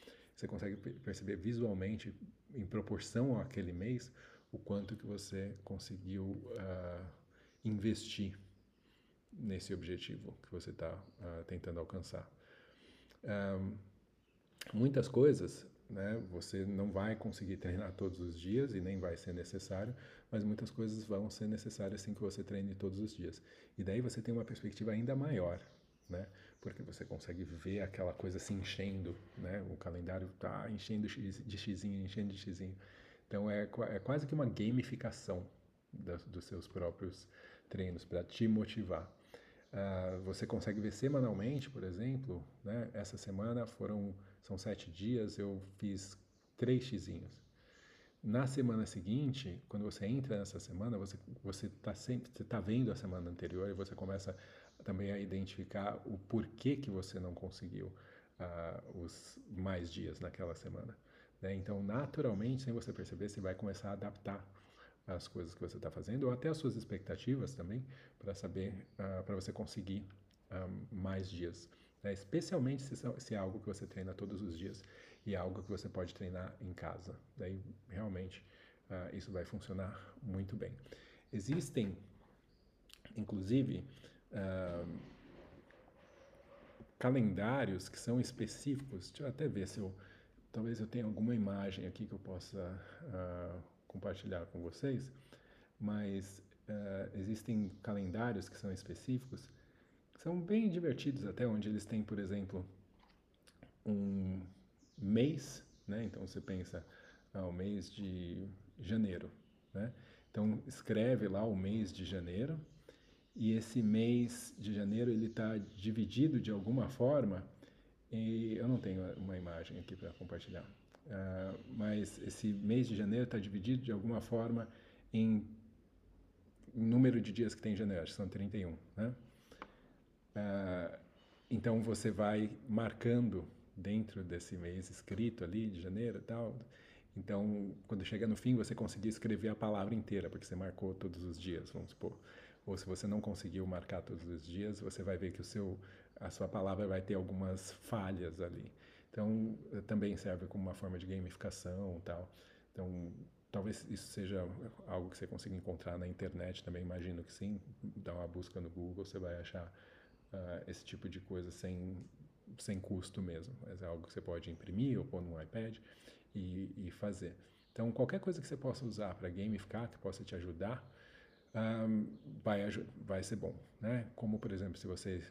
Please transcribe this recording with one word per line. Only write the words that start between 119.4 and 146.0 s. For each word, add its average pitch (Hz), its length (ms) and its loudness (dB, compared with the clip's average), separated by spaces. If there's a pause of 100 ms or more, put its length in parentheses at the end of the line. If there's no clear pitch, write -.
aqui 90 160 -8
pra 90 200 -8
compartilhar. 87 500 -6 (460)
Ah, 95 440 -2 (220)
mas 107 460 2
esse - 300 2
mês 107 340 6
de 110 100 0
janeiro 107 300 4
tá 120 120 2
dividido 104 440 2
de 123 100 0
alguma 107 280 2
forma 117 480 2 (440)
em 110 340 8 (1300)
número 117 460 10
de 104 120 0
dias 107 220 2
que - 80 -14
tem 107 100 4
em 95 40 4
janeiro, 98 260 2
acho 76 100 -4
que - 40 -12
são 98 120 0
trinta 95 280 -2
e 98 80 0
um, 80 120 -2 (200)
né? 117 180 2 (1200)
Ah, 98 640 2 (520)
então 113 320 6
você 110 280 4
vai 107 400 4 (180)
marcando 113 800 4 (300)
dentro 98 460 0
desse 87 340 -4
mês 87 340 -4
escrito 104 540 0
ali 107 240 0
de 90 120 -4
janeiro 101 380 -2
e - 40 -10
tal. 117 320 -2 (640)
Então, 101 580 2 (140)
quando 98 160 0
chega 110 220 0
no 107 100 4
fim, 127 180 6
você 110 200 4
conseguir 107 340 0
escrever 107 400 2
a 107 60 2
palavra 104 400 2
inteira, 101 360 0
porque - 160 -8
você - 80 -6
marcou 92 400 -2
todos 90 300 -4
os 85 140 -4
dias, 85 320 -4
vamos 85 200 -6
supor. - 260 -6 (480)
Ou 98 120 -2
se 95 100 -6
você 92 200 -2
não 104 140 4
conseguiu 95 460 -2
marcar 90 360 -2
todos 82 260 -6
os 85 180 -6
dias, 101 340 -2
você - 220 -4
vai 92 140 2
ver 90 160 0
que - 80 -6
o 92 40 -4
seu, 95 360 -2 (360)